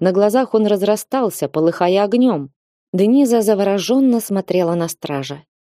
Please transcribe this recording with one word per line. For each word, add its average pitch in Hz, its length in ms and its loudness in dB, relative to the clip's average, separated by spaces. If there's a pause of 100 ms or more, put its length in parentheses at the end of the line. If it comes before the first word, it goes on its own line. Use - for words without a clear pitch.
На 185 100 2
глазах 208 420 0
он 214 140 2
разрастался, 208 800 -2
полыхая 175 560 0
огнём. 208 460 0 (420)
Дениза 233 480 2
заворожённо 214 800 0
смотрела 180 560 -2
на 170 140 -4
стража. 143 540 -10 (300)